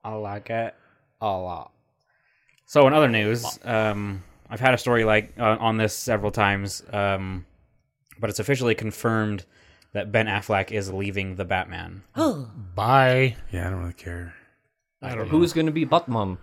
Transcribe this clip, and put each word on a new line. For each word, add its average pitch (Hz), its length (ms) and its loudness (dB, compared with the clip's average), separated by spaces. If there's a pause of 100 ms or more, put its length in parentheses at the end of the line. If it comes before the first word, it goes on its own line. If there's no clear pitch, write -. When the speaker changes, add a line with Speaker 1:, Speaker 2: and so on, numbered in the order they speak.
Speaker 1:
I 107 120 -10
like 104 360 -8
it 113 240 -4 (460)
a 110 60 -4
lot. 90 460 -6 (960)
So 147 200 8
in 135 60 6
other 147 140 6
news, 113 380 2 (180)
um, 104 600 -2 (260)
I've 113 80 -10
had 127 160 4
a 120 40 0
story 117 260 2
like, 107 340 2
uh, 110 220 4
on 113 160 2
this 110 180 2
several 104 380 -2
times, 98 500 0 (100)
um, 95 540 -2 (720)
but 110 100 -4
it's 104 120 -6
officially 123 340 0
confirmed 107 680 -2 (480)
that 101 180 -6
Ben 110 160 2
Affleck 101 460 0
is 98 200 -6
leaving 95 440 -4
the 95 80 -6
Batman. 87 640 -6
Speaker 2:
<gasps> 123 680 -4
Bye. 127 600 4 (160)
Speaker 3:
Yeah, 90 160 -4
I - 20 -4
don't 92 100 -6
really 87 120 -8
care. 87 420 -12 (680)
Speaker 2:
I 131 140 -10
don't 110 140 -6
Speaker 4:
Who's 165 260 2
Speaker 2:
know. 160 80 2
Speaker 4:
gonna 156 100 2
be 160 120 0
Batman? 117 580 0